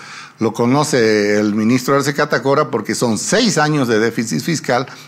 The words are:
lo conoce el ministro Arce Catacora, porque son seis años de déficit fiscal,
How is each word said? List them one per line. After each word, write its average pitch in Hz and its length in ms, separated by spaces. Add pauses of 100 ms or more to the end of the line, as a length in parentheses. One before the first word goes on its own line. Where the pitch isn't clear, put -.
(400)
lo 110 140
conoce 113 840
el 104 160
ministro 127 440
Arce 143 160
Catacora, 147 580
porque 107 240
son 117 220
seis 196 400
años 151 320
de 107 100
déficit 113 420
fiscal, 131 460 (200)